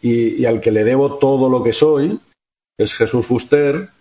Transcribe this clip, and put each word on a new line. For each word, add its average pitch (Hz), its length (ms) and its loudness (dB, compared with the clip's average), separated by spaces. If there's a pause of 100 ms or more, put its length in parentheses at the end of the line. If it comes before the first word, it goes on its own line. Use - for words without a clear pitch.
y, 117 400 0
y 123 40 0
al 117 160 0
que 113 100 0
le 107 120 2
debo 135 320 0
todo 135 340 0
lo 127 140 0
que 113 100 0
soy, 156 440 0 (600)
es 104 160 -2
Jesús 117 320 0
Fuster 147 640 0 (120)